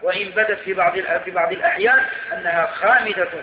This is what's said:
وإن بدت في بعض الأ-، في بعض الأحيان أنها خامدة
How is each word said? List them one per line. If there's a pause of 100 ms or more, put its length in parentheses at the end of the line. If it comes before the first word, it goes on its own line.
وإن
بدت
في
بعض
الأ-،
في
بعض
الأحيان (340)
أنها
خامدة (160)